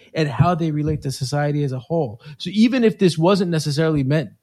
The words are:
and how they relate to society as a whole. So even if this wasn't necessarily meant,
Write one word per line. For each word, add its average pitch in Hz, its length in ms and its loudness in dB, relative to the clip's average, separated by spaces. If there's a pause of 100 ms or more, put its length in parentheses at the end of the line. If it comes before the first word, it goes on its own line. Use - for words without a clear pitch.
(140)
and 151 160 -2
how 160 260 2
they 165 160 -2
relate 151 300 -2
to 139 100 -6
society 147 500 -2
as 135 120 -2
a 131 60 -6
whole. 131 420 -4 (160)
So 175 160 -8
even 233 320 2
if - 140 2
this 170 180 2
wasn't 180 340 2
necessarily 156 520 0
meant, 143 260 0 (140)